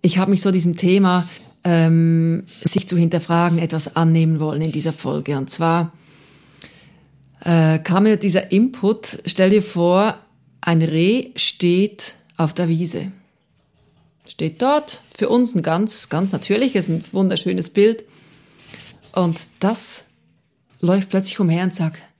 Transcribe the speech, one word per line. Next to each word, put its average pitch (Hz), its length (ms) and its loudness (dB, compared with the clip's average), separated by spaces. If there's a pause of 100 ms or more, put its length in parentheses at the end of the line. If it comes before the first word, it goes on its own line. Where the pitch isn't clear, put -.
ich 180 160 2
habe 190 140 0
mich 190 100 2
so 196 80 2
diesem 175 260 0
Thema, 180 500 2 (380)
ähm, 165 800 2 (160)
sich - 260 -2
zu 180 120 0
hinterfragen, 170 600 0
etwas 160 380 -4
annehmen 160 420 2
wollen 151 220 -2
in 160 120 -4
dieser 151 200 -4
Folge. 147 460 -6
Und 131 100 -6
zwar, 165 460 -2 (1500)
äh, 160 360 4
kam 175 240 0
mir 214 160 4
dieser 190 340 -2
Input, 214 720 0
stell 190 240 2
dir 202 140 4
vor, 185 560 0 (420)
ein 165 220 2
Reh 170 540 0
steht 185 800 -2 (200)
auf 160 160 0
der 175 160 -2
Wiese. 170 440 -4 (1160)
Steht 160 320 -6
dort, 294 380 -2 (200)
für - 80 0
uns 247 260 2
ein 170 80 0
ganz, 180 460 -2
ganz 190 240 -2
natürliches, 214 560 -2
ein 165 240 -2
wunderschönes 185 560 -2
Bild. 220 360 2 (1080)
Und 170 260 0 (200)
das - 480 -2 (760)
läuft 190 300 0
plötzlich 190 300 -2
umher 175 240 0
und 180 100 -2
sagt 160 260 -4 (200)